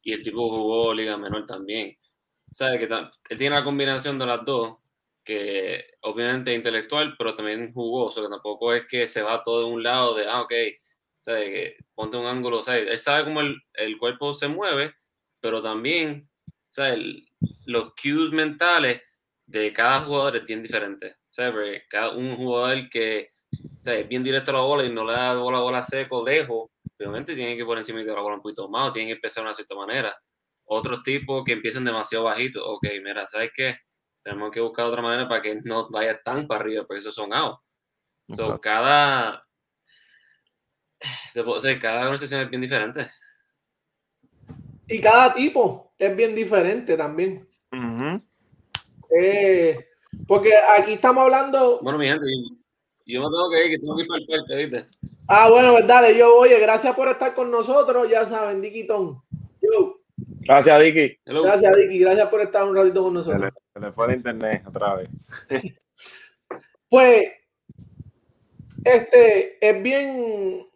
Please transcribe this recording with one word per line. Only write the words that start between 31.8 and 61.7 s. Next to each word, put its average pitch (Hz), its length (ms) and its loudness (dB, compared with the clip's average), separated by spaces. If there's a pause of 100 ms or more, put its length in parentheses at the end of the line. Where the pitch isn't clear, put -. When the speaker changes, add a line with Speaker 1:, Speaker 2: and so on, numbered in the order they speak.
Speaker 1:
demasiado 113 400 -6
bajito, 117 420 -6
ok, 104 180 -8 (180)
mira, 101 240 -10
¿sabes 113 280 -8
qué? 131 220 -6 (440)
Tenemos 104 300 -10
que 113 80 -8
buscar 117 260 -4
otra 117 160 -4
manera 120 260 -4
para 113 140 -4
que 107 220 -8
no 113 260 -6
vaya 110 320 -6
tan 139 240 -8
para 107 160 -6
arriba, 107 240 -6
porque 98 140 -14
esos 104 160 -14
son 104 180 -10
out. 139 240 -6 (680)
So, 107 60 -16
Speaker 2:
Exacto. 110 280 -8
Speaker 1:
cada, 127 840 0 (1900)
te 117 100 -6
puedo 113 160 -4
decir, 127 200 -2
cada 117 220 -4
organización 139 400 -6
es 123 80 -6
bien 127 120 -8
diferente. 127 460 -6 (1800)
Speaker 3:
Y 220 120 -6
cada 240 340 8
tipo 254 640 -2
es 196 180 0
bien 220 200 0
diferente 190 640 0
también. 165 500 -6 (240)
Speaker 2:
Ujú. 127 500 -6 (960)
Speaker 3:
Eh, 185 600 2 (500)
porque 202 240 4 (260)
aquí 208 160 2
estamos 254 300 4
hablando 262 580 4
Speaker 1:
Bueno, 143 160 -4
mi 143 100 0
gente, 147 200 0
yo, 123 280 -6 (500)
yo 120 160 -6
me 147 80 -4
tengo 175 200 2
que 165 160 4
ir, 165 60 0
que 156 80 -4
tengo 151 160 -8
que 165 80 -2
ir 170 40 -6
para - 120 -4
el - 80 -14
parque, 151 280 -4
¿viste? 135 300 -6 (420)
Speaker 3:
Ah, 220 220 8
bueno, 247 220 10
pues 226 160 8
dale, 233 300 10
yo, 233 180 10
oye, 247 240 10
gracias 220 360 4
por 262 120 0
estar 254 260 -2
con 247 180 -2
nosotros, 247 580 2
ya 226 160 2
saben, 208 360 -4
Diquitón. 208 600 -6 (400)
Yo. 403 340 2 (460)
Speaker 4:
Gracias, 143 400 8
Dicky. 156 440 4
Speaker 1:
Hello. 151 180 -2
Speaker 3:
Gracias, 196 340 6